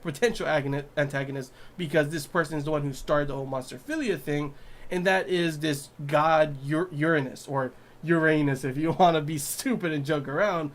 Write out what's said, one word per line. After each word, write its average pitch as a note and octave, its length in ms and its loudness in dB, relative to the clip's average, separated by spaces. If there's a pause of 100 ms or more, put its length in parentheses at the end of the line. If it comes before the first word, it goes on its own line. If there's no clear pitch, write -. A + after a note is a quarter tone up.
potential F3 440 -2
agoni-, C#3+ 380 0 (120)
antagonist, C#3 560 -4 (240)
because D3+ 320 2
this D#3 180 -6
person D#3 320 -2
is C#3+ 60 -4
the D3+ 60 -4
one D3+ 120 0
who C#3+ 100 -2
started D3 360 0
the C#3 60 -4
whole C3+ 120 -6
monstrophilia F3 760 -4
thing, D3 340 -4 (360)
and F3+ 160 -2
that F#3+ 220 2
is E3+ 320 0
this D3 280 -2 (180)
god D3+ 500 4 (140)
Ur-, D#3+ 220 0
Uranus, D3 540 0
or C3+ 260 -2 (300)
Uranus D#3 600 4
if C3 120 -2
you D#3 160 0
<laughs> - 60 -2
wanna E3+ 220 6
be D3+ 180 -4
stupid E3+ 540 -2
and D3 120 -2
joke C#3+ 240 -2
around. E3 460 0